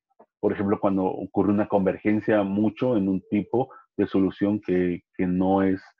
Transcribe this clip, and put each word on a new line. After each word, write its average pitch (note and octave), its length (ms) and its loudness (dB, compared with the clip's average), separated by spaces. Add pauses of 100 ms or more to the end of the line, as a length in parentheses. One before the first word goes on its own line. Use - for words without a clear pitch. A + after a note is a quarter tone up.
(400)
por G2+ 140 0
ejemplo, G2+ 260 -2
cuando G2 260 0
ocurre G2 460 -2
una G2+ 160 0
convergencia G#2+ 760 0
mucho G#2+ 520 0
en G2 140 0
un F#2+ 200 0
tipo G#2+ 400 -2 (280)
de G2+ 100 0
solución G2+ 540 0
que, F2+ 420 -2 (140)
que F#2 100 -2
no F#2 340 2
es, F#2+ 200 0 (180)